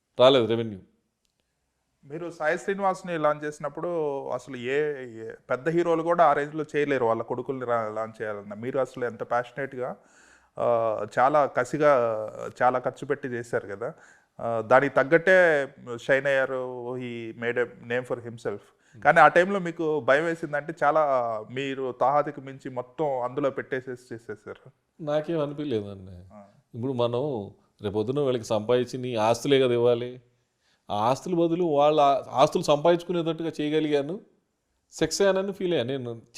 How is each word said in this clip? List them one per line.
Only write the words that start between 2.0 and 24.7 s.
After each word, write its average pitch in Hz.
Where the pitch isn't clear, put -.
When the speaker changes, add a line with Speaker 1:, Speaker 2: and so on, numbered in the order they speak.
Speaker 2:
మీరు 160
సాయి 160
శ్రీనివాస్ని 190
లాంచ్ 151
చేసినప్పుడు 151
అసలు 127
ఏ, 143
ఏ 113
పెద్ద 131
హీరోలు 165
కూడా 170
ఆ 143
రేంజ్లో 147
చేయలేరు 143
వాళ్ళ 113
కొడుకుల్ని 127
రా-, 117
లాంచ్ 110
చేయాలన్నా. 104
మీరు 127
అసలు 127
ఎంత 110
ప్యాషనేట్‌గా, 127
ఆ, 123
చాలా 143
కసిగా, 143
చాలా 127
ఖర్చు 127
పెట్టి 139
చేశారు 117
కదా. 107
ఆ, 117
దానికి 131
తగ్గట్టే 160
షైన్ 135
అయ్యారు, 127
he 117
made 120
a 120
name 120
for 120
himself. 113
Speaker 1:
Hmm. -
Speaker 2:
కానీ 165
ఆ 151
టైంలో 185
మీకు 160
భయం 135
వేసిందంటే, 160
చాలా 151
మీరు 131
తాహతకు 147
మించి 135
మొత్తం 127
అందులో 131
పెట్టేసేసి 127
చేసేసారు. 110